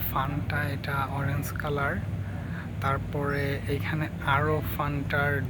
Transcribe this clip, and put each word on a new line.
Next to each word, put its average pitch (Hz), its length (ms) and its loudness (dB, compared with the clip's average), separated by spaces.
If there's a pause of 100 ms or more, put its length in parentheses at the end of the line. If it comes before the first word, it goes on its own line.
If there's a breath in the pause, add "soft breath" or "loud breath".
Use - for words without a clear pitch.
(140)
ফান্টা, 143 500 0
এটা 139 300 -2
অরেঞ্জ 139 580 0
কালার। 147 440 0 (840 loud breath)
তারপরে 139 880 0
এইখানে 147 400 0 (180)
আরও 151 360 4 (160)
ফান্টার 143 720 2